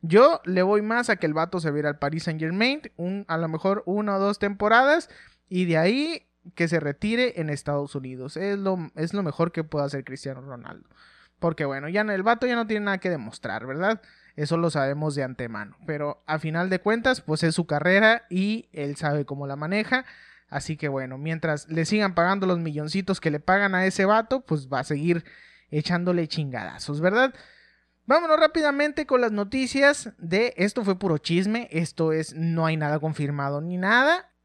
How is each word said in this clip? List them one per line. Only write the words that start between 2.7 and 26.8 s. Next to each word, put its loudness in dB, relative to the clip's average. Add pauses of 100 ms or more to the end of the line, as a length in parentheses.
un, -6
a -2
lo -2
mejor 0
una 0
o 0
dos 0
temporadas, 4 (400)
y 0
de 2
ahí 0 (280)
que 0
se 2
retire -2
en -2
Estados -4
Unidos. -10
Es -4
lo, -2
es -4
lo -2
mejor -2
que -4
puede -2
hacer -6
Cristiano -12
Ronaldo. -16 (500)
Porque 0
bueno, -4
ya 0
no, 0
el -2
vato 2
ya 0
no -2
tiene -2
nada -2
que -2
demostrar, -6
¿verdad? -2 (360)
Eso 0
lo 2
sabemos -2
de -2
antemano. -8 (100)
Pero -6
a -2
final -2
de 0
cuentas, 2
pues -2
es 4
su 0
carrera 4
y -2
él -6
sabe -2
cómo -8
la -8
maneja. -2 (420)
Así -6
que -4
bueno, -4
mientras -4
le 0
sigan 0
pagando 2
los 2
milloncitos -2
que 0
le 0
pagan 2
a 4
ese 2
vato, 2
pues -2
va -2
a -4
seguir 0 (460)
echándole 0
chingadazos, -6